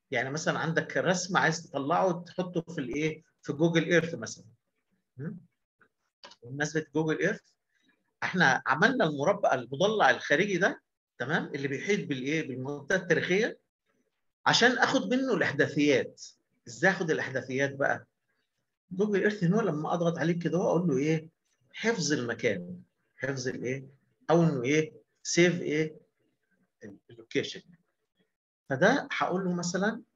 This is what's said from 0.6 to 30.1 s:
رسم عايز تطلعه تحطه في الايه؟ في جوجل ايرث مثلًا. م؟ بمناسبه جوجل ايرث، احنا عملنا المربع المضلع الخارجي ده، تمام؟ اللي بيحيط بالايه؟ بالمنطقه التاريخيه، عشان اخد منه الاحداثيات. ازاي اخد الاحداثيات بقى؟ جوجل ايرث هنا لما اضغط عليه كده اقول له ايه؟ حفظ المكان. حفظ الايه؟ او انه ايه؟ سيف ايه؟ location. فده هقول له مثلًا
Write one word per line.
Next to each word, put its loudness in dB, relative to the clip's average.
رسم 0
عايز 2
تطلعه -2
تحطه -6
في -6
الايه؟ -4
في -8
جوجل 2
ايرث 2
مثلًا. -12
م؟ -10
بمناسبه -4
جوجل 0
ايرث، -2
احنا 2
عملنا 4
المربع 0
المضلع 2
الخارجي 2
ده، 0
تمام؟ -4
اللي -4
بيحيط -2
بالايه؟ -2
بالمنطقه -4
التاريخيه، 0
عشان 4
اخد 2
منه 0
الاحداثيات. 2
ازاي 2
اخد -2
الاحداثيات -2
بقى؟ -2
جوجل 0
ايرث 0
هنا 4
لما -2
اضغط 0
عليه 0
كده -2
اقول 0
له 2
ايه؟ 0
حفظ -2
المكان. -2
حفظ -6
الايه؟ -6
او 6
انه 2
ايه؟ 2
سيف 4
ايه؟ -2
location. -6
فده 2
هقول -2
له 0
مثلًا -2